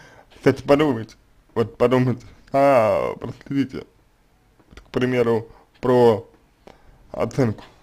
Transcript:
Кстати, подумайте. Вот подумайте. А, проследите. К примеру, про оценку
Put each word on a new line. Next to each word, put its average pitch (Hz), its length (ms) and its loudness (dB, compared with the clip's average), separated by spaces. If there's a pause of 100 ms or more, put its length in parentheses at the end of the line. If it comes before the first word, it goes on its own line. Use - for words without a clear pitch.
(340)
Кстати, - 280 0
подумайте. 139 520 0 (400)
Вот 110 240 -4
подумайте. 127 480 0 (260)
А, 107 600 2
проследите. - 720 -8 (880)
К - 160 -20
примеру, 120 560 -2 (340)
про 120 460 2 (840)
оценку 113 500 -4 (200)